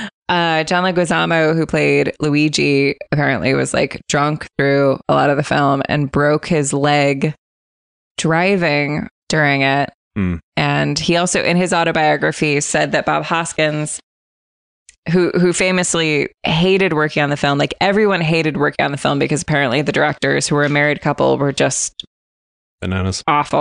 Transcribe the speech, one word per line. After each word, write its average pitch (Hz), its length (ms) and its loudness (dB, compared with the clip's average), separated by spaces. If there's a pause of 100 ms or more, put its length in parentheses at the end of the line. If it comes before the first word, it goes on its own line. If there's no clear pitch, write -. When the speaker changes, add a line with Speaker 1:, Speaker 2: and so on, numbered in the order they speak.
(280)
Speaker 1:
Uh, 165 360 0
John 180 200 0
Leguizamo, 165 680 0
who 160 120 0
played 143 540 0
Luigi, 143 760 2 (160)
apparently 135 420 0
was, 135 200 -2
like, - 340 -2
drunk 147 380 -2 (120)
through 139 400 2 (100)
a 147 60 2
lot 143 160 2
of 139 60 0
the 139 80 0
film 139 440 0
and 143 240 -2
broke 147 340 0
his 147 260 0
leg 143 640 0 (840)
driving 160 880 0 (200)
during 143 340 2
it. 139 280 0 (260)
Speaker 2:
Hmm. 92 200 -2 (200)
Speaker 1:
And 147 420 0
he 170 180 0
also, 175 260 0
in 170 140 0
his 180 160 2
autobiography, 156 880 0
said 147 320 -2
that 151 140 0
Bob 151 180 0
Hoskins, 156 760 -4 (1120)
who, 175 200 2
who 175 220 2
famously 170 760 0 (160)
hated 185 480 2
working 151 300 0
on 143 80 0
the 143 60 -2
film, 143 220 0
like, 143 220 -2
everyone 196 400 2
hated 156 360 0
working 143 280 0
on 147 80 -2
the 139 60 -8
film 143 200 0
because 139 240 -2
apparently 143 400 0
the 147 100 -2
directors, 143 560 0
who 160 60 0
were 147 100 2
a 147 40 0
married 147 320 0
couple, 135 360 0
were 139 160 0
just - 520 -2 (760)
Speaker 2:
Bananas. 92 460 -4
Speaker 1:
awful. 147 340 0